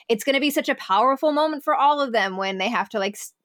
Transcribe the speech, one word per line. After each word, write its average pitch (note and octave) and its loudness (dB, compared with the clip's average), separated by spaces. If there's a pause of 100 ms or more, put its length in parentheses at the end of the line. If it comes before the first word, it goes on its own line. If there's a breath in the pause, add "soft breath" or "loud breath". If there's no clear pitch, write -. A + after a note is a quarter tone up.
it's A3 0
gonna C#4 0
be D4 0
such D4 -2
a C4+ 0
powerful C4 2
moment D4+ 0
for D4+ 0
all C#4+ 4
of C4+ -2
them G3 0
when F#3+ -2
they F#3+ 0
have G#3 -2
to, A3+ -4
like, G3+ -2
s-, - -16 (120)